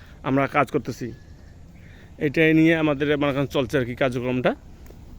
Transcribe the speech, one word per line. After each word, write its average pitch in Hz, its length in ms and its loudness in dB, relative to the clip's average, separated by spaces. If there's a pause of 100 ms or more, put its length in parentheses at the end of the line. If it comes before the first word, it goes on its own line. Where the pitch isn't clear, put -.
(240)
আমরা 135 240 0
কাজ 139 240 0
করতেছি, 123 400 -6 (1040)
এটাই 160 360 2
নিয়ে 160 220 6
আমাদের 151 420 0
মনে 143 160 0
করেন 139 120 -2
চলছে 143 320 -2
আর 123 80 0
কি 120 100 -8
কার্যক্রমটা। 127 600 -2 (640)